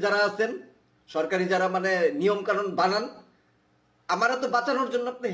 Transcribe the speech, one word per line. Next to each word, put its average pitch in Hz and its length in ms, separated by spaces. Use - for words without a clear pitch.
যারা 202 140
আছেন, 220 220
সরকারি 170 380
যারা, 185 160
মানে, 185 240
নিয়ম 202 260
কানুন 202 220
বানান, 196 240
আমারও 226 340
তো 269 60
বাঁচানোর 254 460
জন্য 240 200
আপনি 247 200